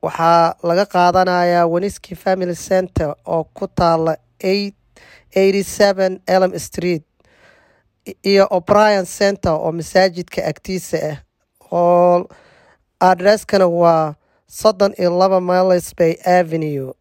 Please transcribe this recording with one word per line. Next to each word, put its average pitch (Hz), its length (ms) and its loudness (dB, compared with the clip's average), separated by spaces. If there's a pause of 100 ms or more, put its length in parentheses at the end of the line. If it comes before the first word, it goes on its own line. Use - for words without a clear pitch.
Waxaa 165 600 2
laga 175 220 0
qaadanayaa 175 800 2
Winiski 180 480 -6
Family 185 400 -4
Center 185 600 -4 (100)
oo 165 180 -4 (100)
ku - 140 -10
taalla 165 480 -2 (280)
eight 202 320 -4 (600)
eighty-seven 190 920 0
Elm 185 320 2
Street, 175 440 -6 (1040)
i-, - 160 -16
iyo 196 260 4
O'Brien 208 560 2
Center 196 460 -2
oo 160 200 -4
masaajidka 175 760 -2
agtiisa 170 500 -8 (140)
ah, 147 60 -12 (540)
oo 175 520 2 (760)
address-kana 185 680 2
waa 165 460 2 (340)
soddon 202 520 0
iyo 175 200 0
laba 190 220 2
Miles 180 560 0
Bay 165 180 0 (100)
Avenue. 160 760 -2